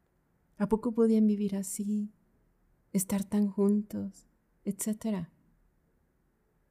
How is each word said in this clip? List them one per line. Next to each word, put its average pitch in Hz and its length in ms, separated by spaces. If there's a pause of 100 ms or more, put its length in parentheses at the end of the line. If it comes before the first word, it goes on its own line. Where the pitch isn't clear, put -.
(580)
¿A 202 100
poco 220 240
podían 220 340
vivir 202 300
así, 208 560 (800)
estar 196 320
tan 208 240
juntos, 202 800 (360)
etcétera? 208 680 (1400)